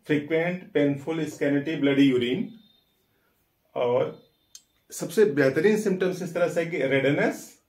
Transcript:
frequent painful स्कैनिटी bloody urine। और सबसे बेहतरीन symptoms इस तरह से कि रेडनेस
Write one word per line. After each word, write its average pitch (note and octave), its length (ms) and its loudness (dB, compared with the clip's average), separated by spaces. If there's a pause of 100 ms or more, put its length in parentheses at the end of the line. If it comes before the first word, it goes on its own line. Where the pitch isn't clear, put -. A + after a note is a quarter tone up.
frequent D#3+ 680 -2
painful D3 520 0
स्कैनिटी C#3+ 520 -2
bloody C#3 340 4
urine। B2 380 0 (1300)
और B2 480 -2 (720)
सबसे - 320 0
बेहतरीन D3 560 2
symptoms F#3 420 -2
इस - 120 -8
तरह F3 140 2
से E3 180 -2
कि E3 120 -6
रेडनेस C#3 920 0